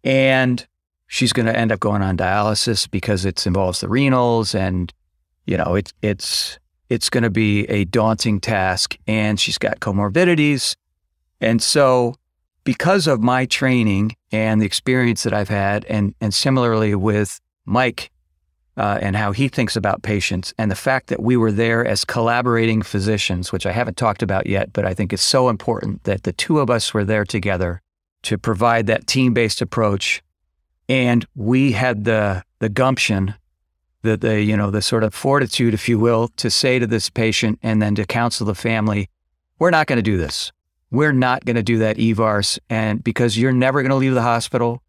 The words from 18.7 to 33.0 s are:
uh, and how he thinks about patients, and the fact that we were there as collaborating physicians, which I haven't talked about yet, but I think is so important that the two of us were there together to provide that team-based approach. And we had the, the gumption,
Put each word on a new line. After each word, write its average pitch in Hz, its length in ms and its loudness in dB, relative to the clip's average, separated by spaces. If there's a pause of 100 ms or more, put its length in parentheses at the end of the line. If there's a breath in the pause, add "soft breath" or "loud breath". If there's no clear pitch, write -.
uh, 104 240 0
and 95 140 -2
how 107 160 0
he 131 160 0
thinks 123 300 -2
about 101 240 -2
patients, 95 560 -4
and 107 120 0
the 95 60 -2
fact 131 320 -2
that - 140 -4
we 123 160 2
were 113 140 2
there 117 340 2
as 107 180 0
collaborating 117 760 0
physicians, 98 720 -2
which 95 120 -4
I 92 60 -2
haven't 113 240 -4
talked 107 260 -2
about 95 260 -2
yet, 98 260 -2
but 104 120 -2
I 95 80 -2
think 101 200 -2
is 95 80 -4
so 127 260 2
important 107 560 -4
that 98 200 -2
the 92 100 -4
two - 260 0
of 131 100 0
us 117 240 0
were 104 120 0
there 107 180 0
together 90 580 -2 (420)
to 107 140 -2
provide 113 500 0
that 110 200 -2
team-based 120 540 0
approach. 107 600 -2 (680)
And 123 360 2 (100)
we 127 360 2
had 110 320 -2
the, 104 400 0 (160)
the 113 80 -2
gumption, 104 680 0 (640)